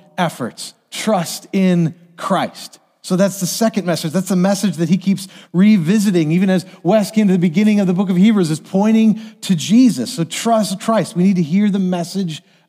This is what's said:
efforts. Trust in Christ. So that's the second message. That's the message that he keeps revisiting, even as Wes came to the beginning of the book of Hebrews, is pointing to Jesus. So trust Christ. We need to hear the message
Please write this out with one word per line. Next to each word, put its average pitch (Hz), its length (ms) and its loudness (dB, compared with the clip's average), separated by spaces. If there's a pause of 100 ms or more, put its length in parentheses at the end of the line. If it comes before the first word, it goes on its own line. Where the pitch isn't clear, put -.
(180)
efforts. 160 560 -6 (160)
Trust - 640 -4
in 180 400 2 (240)
Christ. - 640 -6 (240)
So 190 120 -2
that's 190 240 0
the 180 60 -2
second 220 400 -2
message. 165 280 -4
That's 185 160 -2
the 196 60 0
message 190 420 0
that 165 120 -2
he 190 80 2
keeps 190 300 -4 (260)
revisiting, 185 760 2
even 185 180 2
as 185 160 0 (160)
Wes 196 300 0
came 214 160 2
to 180 60 4
the 190 60 2
beginning 202 400 2
of 202 60 0
the 180 80 0
book 185 160 -2
of 185 80 0
Hebrews, 196 320 4
is 156 100 -4
pointing 220 640 0 (200)
to 190 140 0
Jesus. 160 580 2
So 170 100 -4
trust 220 560 -2
Christ. 220 360 -2
We 175 80 2
need 190 120 4
to 180 80 0
hear 196 260 0
the 190 80 -2
message 180 640 -4 (280)